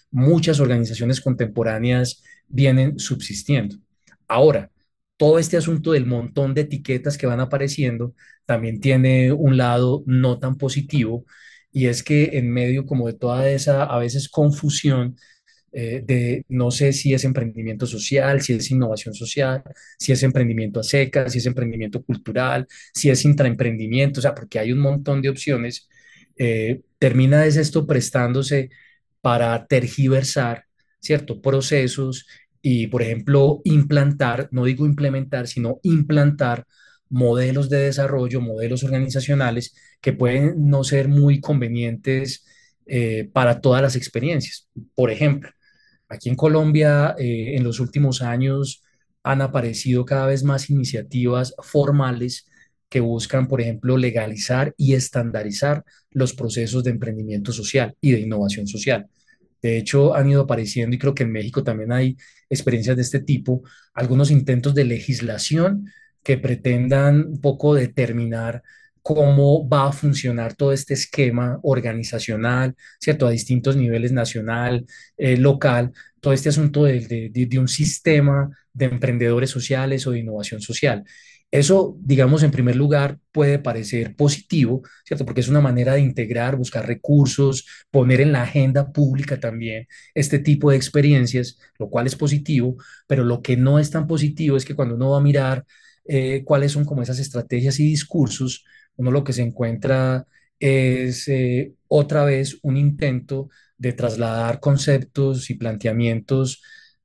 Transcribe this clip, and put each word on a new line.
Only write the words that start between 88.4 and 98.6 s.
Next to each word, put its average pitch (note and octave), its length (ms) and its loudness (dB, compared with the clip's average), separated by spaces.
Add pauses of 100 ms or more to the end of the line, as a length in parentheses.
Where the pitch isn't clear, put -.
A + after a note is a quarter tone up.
agenda C3+ 500 0
pública C#3 460 0
también A2+ 480 -8 (280)
este D3 240 0
tipo C#3+ 320 4
de C3+ 60 6
experiencias, C3 840 2 (180)
lo G#2 120 -8
cual A#2+ 180 -2
es C#3 80 -4
positivo, C#3+ 600 0 (300)
pero C3 180 2
lo A#2+ 160 0
que B2+ 160 0
no C3+ 220 4
es D3 120 0
tan D#3 160 -2
positivo D3+ 480 0
es C3 80 0
que - 120 -12
cuando A#2+ 200 -2
uno B2+ 160 0
va C#3 60 2
a C#3 40 2
mirar, C3+ 440 2 (400)
eh, C3+ 400 -2
cuáles C#3+ 260 2
son D3 140 0
como C#3+ 160 -4
esas B2+ 180 -4
estrategias B2+ 600 -2
y D3+ 60 4
discursos, D3 800 -2 (320)